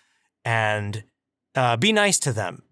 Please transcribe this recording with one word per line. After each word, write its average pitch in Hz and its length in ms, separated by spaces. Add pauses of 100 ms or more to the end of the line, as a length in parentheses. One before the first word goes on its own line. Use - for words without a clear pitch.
(440)
and, 107 600 (500)
uh, 123 220
be 196 160
nice 208 280
to 139 120
them 98 400